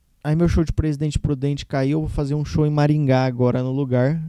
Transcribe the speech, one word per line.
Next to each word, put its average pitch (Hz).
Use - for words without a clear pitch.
aí 151
meu 170
show 165
de -
Presidente 151
Prudente 143
caiu, 139
eu -
vou 156
fazer 143
um 147
show 151
em 151
Maringá 147
agora 123
no 131
lugar 135